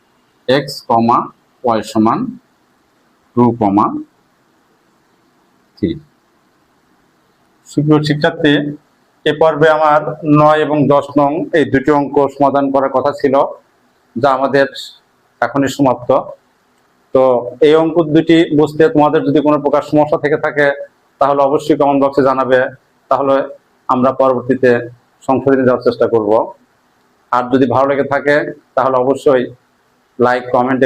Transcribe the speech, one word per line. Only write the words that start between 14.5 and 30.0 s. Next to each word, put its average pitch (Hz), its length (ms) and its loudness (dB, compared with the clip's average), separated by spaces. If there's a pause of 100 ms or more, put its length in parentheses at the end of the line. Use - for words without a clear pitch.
এখনই 135 320 -2
সমাপ্ত। 127 320 -2 (1040)
তো 131 100 4 (440)
এই 147 140 4
অঙ্ক 160 140 -2 (200)
দুটি 165 220 2 (220)
বুঝতে 151 240 0 (120)
তোমাদের 147 320 2
যদি 143 200 2
কোনো 151 160 2
প্রকার 143 260 0
সমস্যা 151 340 0
থেকে 147 220 -2
থাকে, 143 220 0 (520)
তাহলে 139 280 2
অবশ্যই 147 340 0
কমেন্ট 139 220 2
বক্সে 139 260 0
জানাবে, 131 300 0 (500)
তাহলে 135 260 0 (580)
আমরা 127 160 2 (120)
পরবর্তীতে 127 500 0 (560)
সংশোধনে 131 400 0
যাওয়ার 120 200 0
চেষ্টা 120 260 0
করব। 107 180 0 (1040)
আর 123 80 0 (100)
যদি 135 200 2
ভালো 131 180 0
লেগে 139 220 -2
থাকে, 143 220 0 (400)
তাহলে 131 280 0
অবশ্যই 135 400 0 (760)